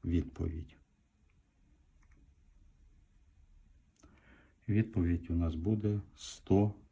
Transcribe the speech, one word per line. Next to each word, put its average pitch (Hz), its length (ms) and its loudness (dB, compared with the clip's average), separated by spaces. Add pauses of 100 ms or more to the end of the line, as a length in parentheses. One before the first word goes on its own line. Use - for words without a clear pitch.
відповідь. 82 680 -4 (4000)
Відповідь 92 640 0
у 87 40 -2
нас 85 220 0
буде 104 460 -2 (140)
сто - 580 0 (180)